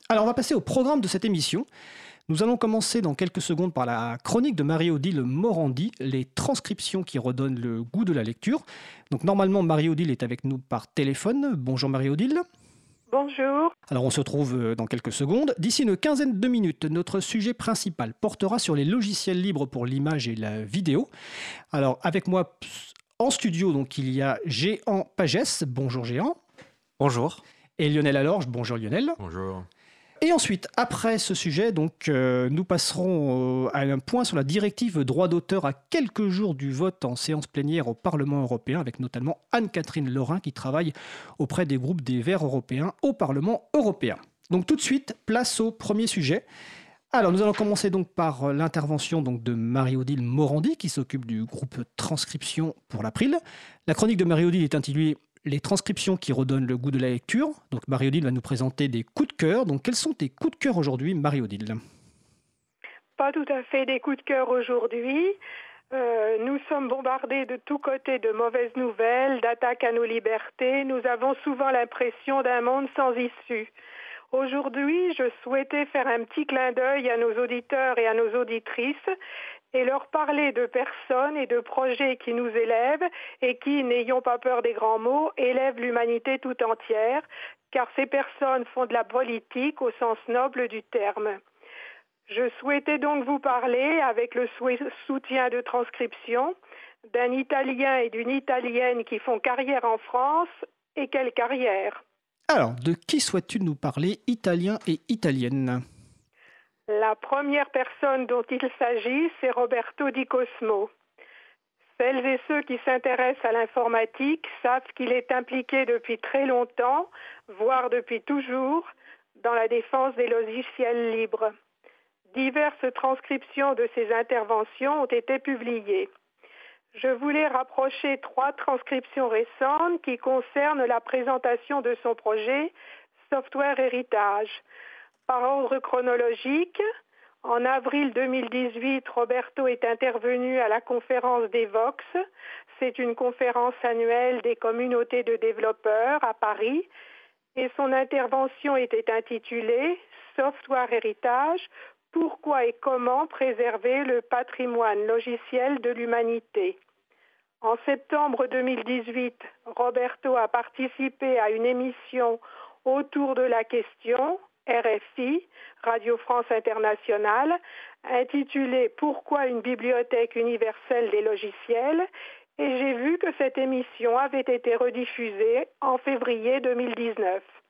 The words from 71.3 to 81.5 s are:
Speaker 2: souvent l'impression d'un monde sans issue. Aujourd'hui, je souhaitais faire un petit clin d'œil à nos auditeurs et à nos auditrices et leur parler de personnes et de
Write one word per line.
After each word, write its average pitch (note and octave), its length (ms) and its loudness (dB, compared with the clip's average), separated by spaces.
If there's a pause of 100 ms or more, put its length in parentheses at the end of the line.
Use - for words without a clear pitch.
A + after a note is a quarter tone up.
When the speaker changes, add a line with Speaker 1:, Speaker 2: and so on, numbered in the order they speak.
Speaker 2:
souvent C4+ 300 0
l'impression B3 680 0
d'un B3 180 0
monde C4 340 0
sans C4 200 4
issue. A#3+ 520 -4 (640)
Aujourd'hui, C#4 880 0
je C5 60 2 (180)
souhaitais C4+ 440 0
faire C4+ 200 0
un A#3 160 2
petit C#4+ 240 -4
clin B3+ 240 0
d'œil B3+ 400 0
à A#3 80 0
nos A#3 240 2
auditeurs B3 560 0
et A3+ 80 4
à A3+ 80 4
nos A3+ 160 2 (100)
auditrices A#3+ 720 -4 (640)
et B3+ 100 2
leur C4+ 240 0
parler D4 440 2
de A#3+ 140 0
personnes C4 680 -2
et C4+ 100 -2
de A#3+ 140 0